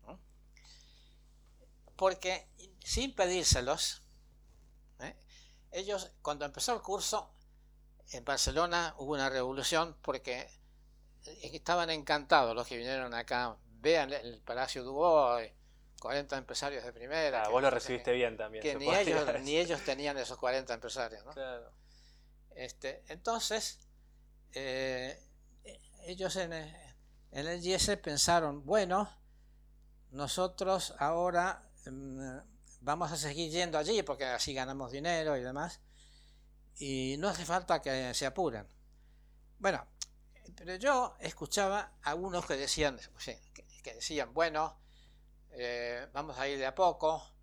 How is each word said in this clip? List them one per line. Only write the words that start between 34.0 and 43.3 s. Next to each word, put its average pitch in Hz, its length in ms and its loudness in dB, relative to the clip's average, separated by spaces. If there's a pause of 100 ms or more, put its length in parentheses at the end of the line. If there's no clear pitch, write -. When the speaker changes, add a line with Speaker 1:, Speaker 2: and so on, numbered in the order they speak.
Speaker 1:
porque 139 240 -2
así 123 260 -2
ganamos 131 380 -4
dinero 156 460 0
y 123 60 -2
demás, 143 380 -6 (960)
y 135 420 -2
no 180 100 0
hace 170 160 -2
falta 175 360 2
que 131 340 -2
se 139 120 0
apuren. 131 400 -2 (920)
Bueno, 185 280 0 (720)
pero 175 200 -10
yo 247 440 4
escuchaba 196 720 0 (100)
a 143 120 0
unos 175 320 -2
que 147 100 0
decían, 139 420 0 (200)
sí, 117 200 -10 (160)